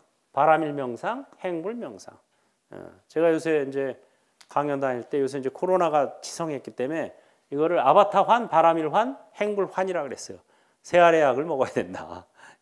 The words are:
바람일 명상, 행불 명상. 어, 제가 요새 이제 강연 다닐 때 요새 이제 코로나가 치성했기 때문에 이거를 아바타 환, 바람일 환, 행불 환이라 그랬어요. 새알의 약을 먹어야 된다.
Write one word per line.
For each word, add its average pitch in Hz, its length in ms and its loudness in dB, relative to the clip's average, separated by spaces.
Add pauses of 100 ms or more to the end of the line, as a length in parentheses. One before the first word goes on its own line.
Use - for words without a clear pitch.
(320)
바람일 156 420 2
명상, 143 520 -8 (140)
행불 180 360 -8
명상. 143 420 -16 (540)
어, 92 200 -18 (160)
제가 165 260 2
요새 156 340 0
이제 135 340 -6 (460)
강연 143 320 -2
다닐 127 240 -4
때 147 160 -4
요새 135 200 -2
이제 131 100 -6
코로나가 165 720 0
치성했기 156 500 -8
때문에 135 420 -6 (360)
이거를 160 300 0
아바타 196 440 6
환, 220 240 2
바람일 165 460 2
환, 240 240 0 (180)
행불 208 360 -2
환이라 185 320 -4
그랬어요. 107 360 -12 (420)
새알의 170 400 6
약을 135 220 2
먹어야 139 280 -2
된다. 90 540 -8 (360)